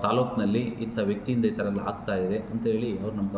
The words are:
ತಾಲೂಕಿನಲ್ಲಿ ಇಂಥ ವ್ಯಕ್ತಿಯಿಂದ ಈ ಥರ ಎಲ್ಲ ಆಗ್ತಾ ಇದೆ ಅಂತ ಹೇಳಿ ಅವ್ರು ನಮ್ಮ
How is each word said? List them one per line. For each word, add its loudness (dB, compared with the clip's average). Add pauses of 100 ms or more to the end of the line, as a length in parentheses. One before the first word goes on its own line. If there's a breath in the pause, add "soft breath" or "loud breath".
ತಾಲೂಕಿನಲ್ಲಿ 2 (220)
ಇಂಥ -4 (120)
ವ್ಯಕ್ತಿಯಿಂದ 0
ಈ 2
ಥರ 0
ಎಲ್ಲ -2 (100)
ಆಗ್ತಾ -4 (100)
ಇದೆ 0 (140)
ಅಂತ -4
ಹೇಳಿ 2 (120)
ಅವ್ರು -4
ನಮ್ಮ 0